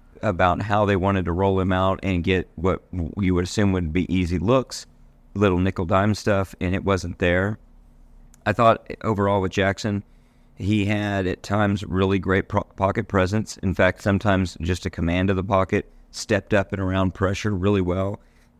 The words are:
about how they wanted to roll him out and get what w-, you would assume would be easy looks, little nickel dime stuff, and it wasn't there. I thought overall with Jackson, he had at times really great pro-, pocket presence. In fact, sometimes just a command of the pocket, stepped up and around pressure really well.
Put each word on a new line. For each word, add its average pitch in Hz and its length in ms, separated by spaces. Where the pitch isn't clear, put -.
about 90 400
how 104 220
they 101 100
wanted 95 300
to 87 60
roll 95 280
him 92 120
out 95 300
and 90 220
get 92 320
what 82 260
w-, 87 260
you 92 180
would 87 80
assume 98 300
would 87 200
be 90 200
easy 90 260
looks, 120 480
little 98 240
nickel 92 260
dime 98 300
stuff, 98 440
and 90 140
it 98 100
wasn't 90 360
there. 92 400
I 104 60
thought 117 340
overall 101 360
with 92 120
Jackson, 98 520
he 101 300
had 101 420
at - 160
times 101 400
really 95 340
great 92 320
pro-, 101 140
pocket 98 320
presence. 98 500
In 95 180
fact, 92 260
sometimes 95 600
just 87 240
a 90 40
command 90 400
of 95 60
the 92 80
pocket, 95 460
stepped - 400
up 98 200
and 98 80
around 95 320
pressure 98 420
really 98 240
well. 95 400